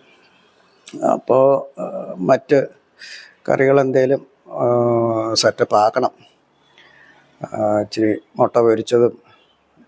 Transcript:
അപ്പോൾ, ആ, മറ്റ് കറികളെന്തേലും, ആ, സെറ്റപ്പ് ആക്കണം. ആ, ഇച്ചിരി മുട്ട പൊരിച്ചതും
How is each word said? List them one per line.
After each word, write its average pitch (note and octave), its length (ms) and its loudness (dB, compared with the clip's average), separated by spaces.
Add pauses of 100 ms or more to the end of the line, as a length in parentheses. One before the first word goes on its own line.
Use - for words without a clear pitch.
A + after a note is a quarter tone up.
(1040)
അപ്പോൾ, C3+ 760 0
ആ, - 380 -10
മറ്റ് C3 480 0 (840)
കറികളെന്തേലും, C3+ 800 2 (240)
ആ, A#2 840 -2
സെറ്റപ്പ് A2 420 0
ആക്കണം. A2+ 340 2 (1400)
ആ, G#2+ 260 0
ഇച്ചിരി G#2+ 400 -2 (180)
മുട്ട A#2+ 200 0
പൊരിച്ചതും A#2 600 2 (680)